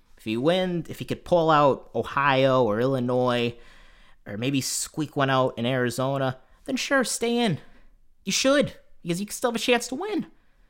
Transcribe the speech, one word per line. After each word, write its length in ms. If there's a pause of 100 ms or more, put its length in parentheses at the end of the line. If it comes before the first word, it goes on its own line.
(160)
If 80
he 120
wins, 520
if 120
he 40
could 200
pull 260
out 460
Ohio 680
or 180
Illinois, 760 (680)
or 120
maybe 240
squeak 560
one 140
out 280
in 80
Arizona, 720 (280)
then 100
sure, 260
stay 360
in. 200 (640)
You 60
should, 440 (280)
because 160
you 80
can 80
still 160
have 60
a 20
chance 300
to 80
win, 300 (440)